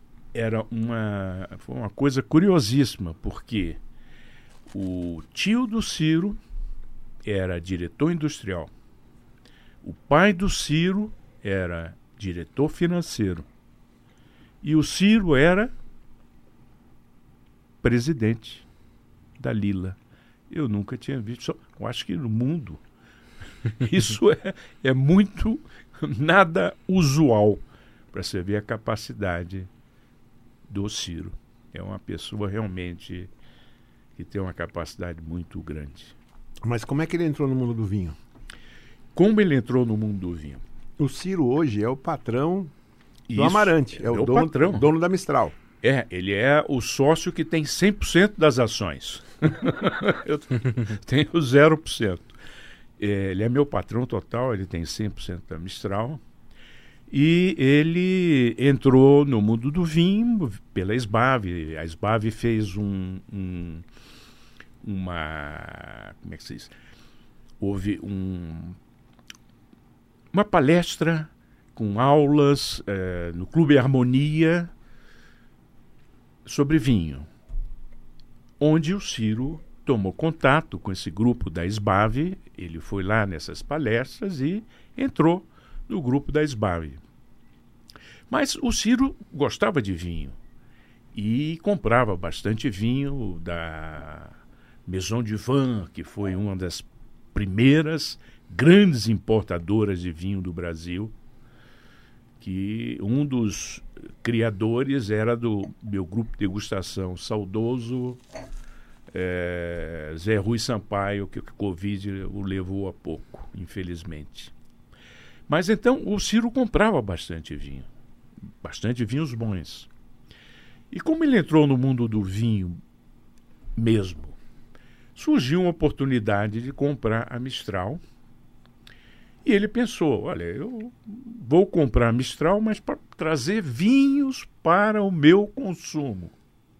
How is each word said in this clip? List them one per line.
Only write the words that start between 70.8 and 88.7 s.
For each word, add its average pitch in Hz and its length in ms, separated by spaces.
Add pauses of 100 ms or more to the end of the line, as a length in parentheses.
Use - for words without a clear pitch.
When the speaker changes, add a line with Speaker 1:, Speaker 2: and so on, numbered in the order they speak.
Speaker 1:
com 104 260
aulas, 143 840
eh, 92 480
no 87 120
Clube 147 320
Harmonia 147 920 (1800)
sobre 143 340
vinho, 82 480 (1300)
onde 156 360
o 202 60
Ciro 120 600 (240)
tomou 101 280
contato 151 640
com 98 120
esse 95 200
grupo 107 400
da 85 160
sbav, 104 500 (400)
ele 82 240
foi 101 220
lá 104 240
nessas 80 360
palestras 139 800
e 180 240 (320)
entrou 180 500 (420)
no 202 120
grupo 139 320
da 151 120
sbav. 98 460 (1400)
Mas - 260
o 240 160